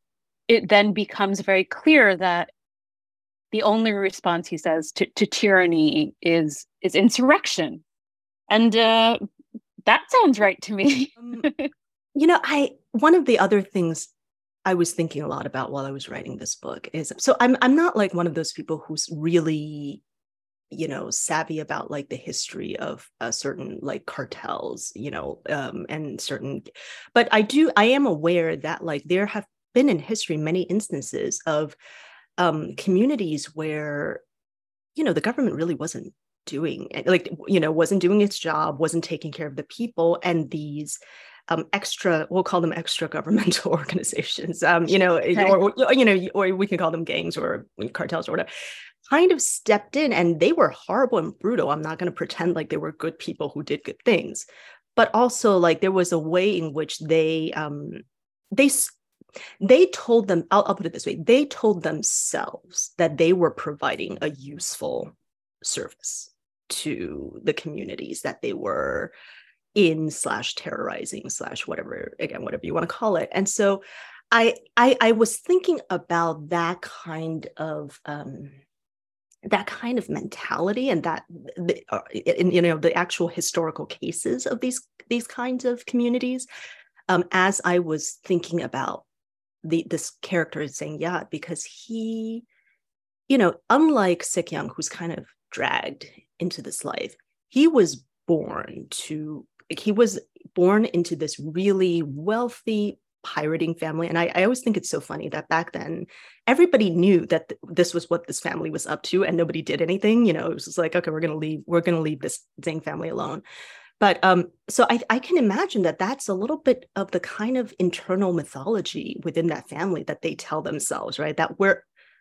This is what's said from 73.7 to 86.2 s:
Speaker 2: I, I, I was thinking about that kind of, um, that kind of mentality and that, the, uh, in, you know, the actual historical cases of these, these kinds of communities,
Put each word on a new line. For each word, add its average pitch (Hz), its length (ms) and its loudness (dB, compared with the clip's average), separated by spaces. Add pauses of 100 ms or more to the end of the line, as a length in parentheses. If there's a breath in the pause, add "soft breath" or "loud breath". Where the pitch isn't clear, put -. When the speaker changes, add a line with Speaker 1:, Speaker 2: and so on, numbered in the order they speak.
Speaker 2:
I, 233 240 2 (220)
I, 254 240 6
I 226 120 6
was 220 260 2
thinking 359 420 0 (100)
about 170 600 -2
that 170 320 0
kind 160 640 -10 (100)
of, 151 480 -8
um, 143 460 -12 (920)
that 208 220 -2
kind 240 320 -6
of - 100 -6
mentality - 800 -4
and 170 140 2
that, 165 220 -4 (320)
the, 175 340 -2
uh, 104 100 -4 (120)
in, 170 400 0
you 175 100 4
know, 165 160 2
the 165 160 2
actual 175 340 -2
historical 165 580 -6
cases - 600 -6
of 233 140 -4
these, 254 260 -6 (240)
these 240 160 -2
kinds 254 380 -6
of 240 220 -2
communities, 247 600 -2 (640 loud breath)